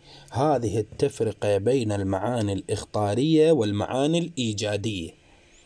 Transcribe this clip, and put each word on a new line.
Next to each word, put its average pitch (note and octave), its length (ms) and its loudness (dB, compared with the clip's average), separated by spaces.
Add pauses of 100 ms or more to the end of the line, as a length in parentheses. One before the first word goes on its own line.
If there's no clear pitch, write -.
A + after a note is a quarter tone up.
(300)
هذه A#2+ 480 0
التفرقة G#2+ 800 -2
بين A2+ 340 0
المعاني G2+ 600 -2
الإخطارية A2+ 1000 2
والمعاني B2 680 0
الإيجادية، G#2 920 -4 (560)